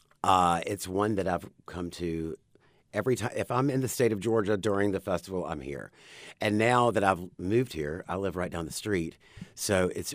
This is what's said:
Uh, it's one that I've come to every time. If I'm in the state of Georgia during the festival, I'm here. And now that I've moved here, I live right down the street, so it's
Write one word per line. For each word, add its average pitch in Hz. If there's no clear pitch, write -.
Uh, 90
it's 104
one 101
that 92
I've 87
come 87
to 82
every 117
time. 117
If 107
I'm 131
in 131
the 127
state 117
of 101
Georgia 107
during 101
the 95
festival, 92
I'm 76
here. 65
And 107
now 120
that 101
I've 95
moved 117
here, 78
I 87
live 95
right 90
down 82
the 69
street, 90
so 92
it's -